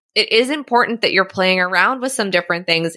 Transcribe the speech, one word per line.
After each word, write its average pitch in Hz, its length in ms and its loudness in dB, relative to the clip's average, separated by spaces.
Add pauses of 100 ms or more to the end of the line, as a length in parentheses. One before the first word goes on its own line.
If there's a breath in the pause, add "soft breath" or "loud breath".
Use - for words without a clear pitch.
(160)
It 214 160 0
is 247 180 2
important 240 520 -2
that 170 100 0
you're 185 120 2
playing 185 360 0
around 190 400 0
with 254 100 -4
some 202 200 -4
different 175 360 -2
things 165 300 -2